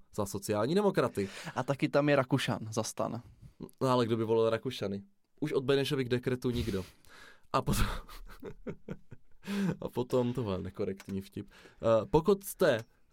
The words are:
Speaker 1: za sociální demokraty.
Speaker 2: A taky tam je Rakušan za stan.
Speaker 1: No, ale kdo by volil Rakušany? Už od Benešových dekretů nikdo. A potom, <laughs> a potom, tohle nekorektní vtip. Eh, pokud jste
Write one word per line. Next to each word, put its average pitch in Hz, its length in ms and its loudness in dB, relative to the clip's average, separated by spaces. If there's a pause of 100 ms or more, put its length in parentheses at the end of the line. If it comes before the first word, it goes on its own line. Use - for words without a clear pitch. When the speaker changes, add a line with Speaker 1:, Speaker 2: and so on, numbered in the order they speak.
(160)
Speaker 1:
za 104 100 -2
sociální 107 500 -2
demokraty. 190 540 2 (260)
Speaker 2:
A 123 80 -2
taky 143 260 0
tam 147 200 4
je 143 60 6
Rakušan 127 440 2 (120)
za 113 120 -2
stan. - 380 -4 (600)
Speaker 1:
No, 131 80 2
ale 123 160 4
kdo 113 120 0
by 110 60 0
volil 113 260 4
Rakušany? 107 520 -4 (400)
Už 151 120 -2
od 139 100 0
Benešových 135 460 0
dekretů 123 400 0
nikdo. 110 340 -2 (680)
A 131 80 4
potom, - 240 2 (880)
<laughs> - 1080 -6
a - 80 -6
potom, 123 440 0
tohle 101 280 -2
nekorektní 98 600 -6
vtip. 101 300 -12
Eh, - 580 0
pokud 196 340 2
jste 139 360 2 (320)